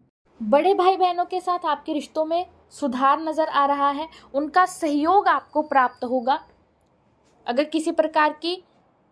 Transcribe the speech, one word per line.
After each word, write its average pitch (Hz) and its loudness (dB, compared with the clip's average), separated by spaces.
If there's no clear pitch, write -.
बड़े 294 4
भाई 370 4
बहनों 349 0
के 370 -6
साथ 359 -4
आपके 302 -4
रिश्तों 311 -4
में 339 -2
सुधार 269 0
नजर 311 -2
आ 285 2
रहा 277 0
है, 294 -6
उनका 302 0
सहयोग 330 0
आपको 302 -2
प्राप्त 262 0
होगा। 254 -2
अगर 247 0
किसी 320 -4
प्रकार 311 0
की 339 -6